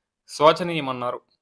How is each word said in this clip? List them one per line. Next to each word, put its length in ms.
శోచనీయమన్నారు. 880